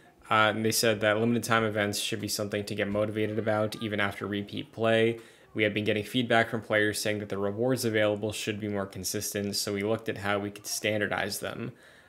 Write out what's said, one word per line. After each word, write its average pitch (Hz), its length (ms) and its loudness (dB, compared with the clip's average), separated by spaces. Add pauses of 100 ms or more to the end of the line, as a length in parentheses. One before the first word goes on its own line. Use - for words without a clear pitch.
(300)
Uh, 107 240 6
and 110 120 0
they 110 60 2
said 110 280 2
that 107 200 4
limited 117 260 2
time 113 180 4
events 104 360 0
should - 200 -4
be 104 80 -6
something 104 380 -2
to 107 100 -6
get 101 140 -2
motivated 107 500 0
about, 107 420 0
even 104 200 -2
after 98 260 -2
repeat 101 460 -6
play. 113 460 4 (340)
We 107 100 2
have 104 100 4
been 104 120 0
getting 104 180 2
feedback 117 460 2
from 117 120 -4
players 107 380 0
saying 107 200 -2
that 104 100 -8
the 98 80 -6
rewards 110 480 0
available 107 480 2
should 104 260 -4
be 104 80 -4
more 101 180 -2
consistent, 101 680 -4
so - 180 -2
we 98 100 -2
looked 113 260 -2
at 110 80 -4
how 101 220 0
we 101 120 -6
could - 160 -14
standardize 101 720 -2
them, 117 320 -8 (380)